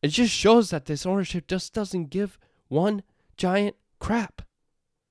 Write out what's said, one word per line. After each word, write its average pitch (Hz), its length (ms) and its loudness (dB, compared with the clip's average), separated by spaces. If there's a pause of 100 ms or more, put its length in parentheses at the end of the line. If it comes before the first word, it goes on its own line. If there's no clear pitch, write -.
It 147 80 0
just 226 240 2
shows 220 360 6
that 151 160 -6
this 147 200 -6
ownership 180 420 -2
just - 260 -4
doesn't 185 360 -4
give 190 280 -6 (300)
one 196 360 0 (320)
giant 202 400 0 (240)
crap. - 440 -4 (680)